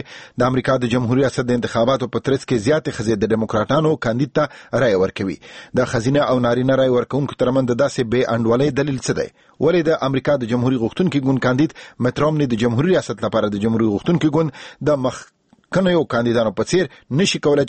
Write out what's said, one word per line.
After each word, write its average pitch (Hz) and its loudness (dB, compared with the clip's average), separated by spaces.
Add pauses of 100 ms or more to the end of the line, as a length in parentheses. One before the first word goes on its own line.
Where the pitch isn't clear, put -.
(420)
د 123 4
امریکا 131 0
د 117 -2
جمهوري 127 2
ریاست 127 -2
د 120 0
انتخاباتو 117 0
په 113 -6
ترڅ 135 0
کې 127 2 (100)
زیاتې 151 0
ښځې 113 0
د - 0 (100)
ډیموکراټانو 113 0 (140)
کاندید 123 -2
ته 147 2 (380)
رایې 107 2
ورکوي. 95 -4 (400)
د - 4 (120)
ښځینه 131 2 (140)
او - 2 (120)
نارینه 127 2
رایې 131 2
ورکوونکو 131 -4
ترمنځ 127 2
د 120 0
داسې 139 -2 (120)
بې 123 2 (120)
انډولۍ 117 2 (140)
دلیل 139 -4
څه 123 0 (100)
دی؟ - -6 (340)
ولې 170 2 (140)
د 135 -4
امریکا 135 0
د 113 -4
جمهوري 123 0
غوښتونکي 139 0
ګوند 131 0
کاندید 131 0 (240)
مت 127 0
رومني 147 0
د 110 0
جمهوري 131 2
ریاست 113 -2
لپاره 104 0
د 101 -2
جمهوري 113 2
غوښتونکي 160 2
ګوند 160 0 (400)
د 139 0
مخ - -12 (500)
کنیو 175 2
کاندیدانو 117 2
په 110 0
څیر 175 2 (340)
نشي 190 0
کولای 143 4